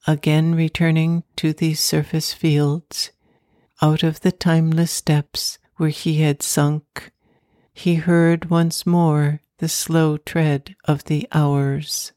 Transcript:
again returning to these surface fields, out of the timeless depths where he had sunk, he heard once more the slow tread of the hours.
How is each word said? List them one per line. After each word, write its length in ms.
again 480
returning 680
to 160
these 260
surface 560
fields, 760
out 220
of 200
the 100
timeless 680
depths 600
where 140
he 300
had 220
sunk, 720
he 220
heard 560
once 340
more 560
the 100
slow 480
tread 580
of 200
the 260
hours. 880